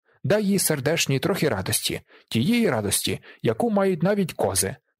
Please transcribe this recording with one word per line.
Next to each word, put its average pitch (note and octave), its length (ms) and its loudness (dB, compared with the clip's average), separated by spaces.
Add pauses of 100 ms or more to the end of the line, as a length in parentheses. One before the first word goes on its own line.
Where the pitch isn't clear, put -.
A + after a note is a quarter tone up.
(240)
Дай G3+ 200 2
їй G3 140 2
сердечній D3 600 0
трохи D#3+ 300 0
радості, - 520 -2 (280)
тієї G#3 420 2
радості, G2+ 500 -2 (220)
яку A3+ 280 0
мають G3 320 2
навіть G3+ 300 0
кози, G2 440 -2 (240)